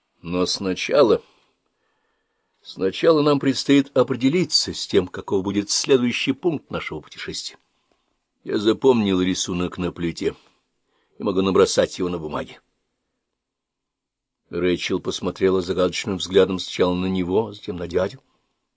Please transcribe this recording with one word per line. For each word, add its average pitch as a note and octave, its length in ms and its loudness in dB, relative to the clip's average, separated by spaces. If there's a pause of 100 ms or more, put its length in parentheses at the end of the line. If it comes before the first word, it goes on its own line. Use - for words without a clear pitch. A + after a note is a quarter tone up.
(220)
«Но F2+ 240 -2
сначала... G2+ 760 2 (1400)
сначала D#3 600 2
нам D3 180 4
предстоит C3+ 560 2
определиться C3 800 2
с - 120 -10
тем, F#2 220 2
каков F#2+ 360 -2
будет G2+ 260 -2
следующий B2+ 640 2
пункт D#3 380 -4
нашего - 280 -6
путешествия. - 580 -12 (840)
Я A#2+ 140 -2
запомнил G#2 640 4
рисунок F2+ 560 -2
на F2 160 -4
плите E2 420 -4 (840)
и - 40 -10
могу F#2+ 180 0
набросать F#2 580 2
его F2+ 100 -2
на F2 80 -6
бумаге». D2 420 -10 (1900)
Рэйчел F2 500 -2
посмотрела F#2+ 640 -2
загадочным F2+ 560 -2
взглядом F#2 420 2
сначала F2+ 340 -2
на F2+ 120 -2
него, F#2+ 480 -2
затем F#2 240 -12
на F2 100 -8
дядю. F#2 320 -4 (580)